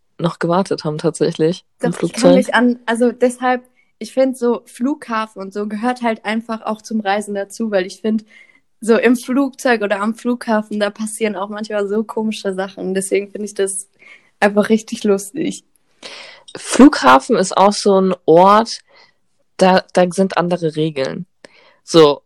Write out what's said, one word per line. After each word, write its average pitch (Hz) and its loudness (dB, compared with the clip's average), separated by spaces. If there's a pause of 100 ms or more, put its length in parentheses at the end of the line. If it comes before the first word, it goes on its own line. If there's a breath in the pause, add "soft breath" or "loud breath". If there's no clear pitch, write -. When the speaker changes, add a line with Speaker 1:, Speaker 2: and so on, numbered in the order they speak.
(200)
Speaker 1:
noch 165 -4
gewartet 175 -2
haben 151 -6
tatsächlich 165 -2 (160)
im 175 -2
Speaker 2:
Doch, - -8
ich 170 -4
kann 226 -8
Speaker 1:
Flugzeug. 269 6
Speaker 2:
mich 262 2
an, 240 2
also 233 0
deshalb, 247 -2 (340)
ich 220 -12
find 262 0
so 233 -2
Flughafen 233 -6
und 190 -12
so 208 -6
gehört 233 -6
halt 220 -4
einfach 220 -6
auch 214 -8
zum 220 -6
Reisen 208 -4
dazu, 196 -8
weil 185 0
ich - -20
find, 220 -2 (580 soft breath)
so 220 2
im 240 4
Flugzeug 254 -2
oder 202 -2
am 220 -2
Flughafen, 220 -4
da 202 -2
passieren 214 -6
auch 196 -8
manchmal 208 -6
so 214 -2
komische 214 -6
Sachen. 185 -8
Deswegen 196 -4
find 208 -10
ich 208 -12
das 196 -6 (520 soft breath)
einfach 202 2
richtig 220 -2
lustig. 214 -4 (920 loud breath)
Speaker 1:
Flughafen 262 6
ist 190 0
auch 202 4
so 196 2
ein 190 2 (120)
Ort, 196 6 (800 soft breath)
da, 185 4 (100)
da 180 4
sind 190 -2
andere 170 -2
Regeln. 156 -4 (580 soft breath)
So, 147 6